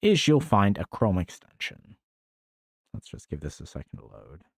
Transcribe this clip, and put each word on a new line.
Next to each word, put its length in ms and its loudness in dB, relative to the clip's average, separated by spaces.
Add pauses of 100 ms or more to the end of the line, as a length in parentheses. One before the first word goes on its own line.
is 260 4
you'll 140 6
find 380 2
a 80 -6
Chrome 320 0
extension. 760 -12 (960)
Let's 140 -12
just 200 -18
give 120 -10
this 200 -10
a 60 -16
second 320 -16
to 80 -20
load. 340 -20 (180)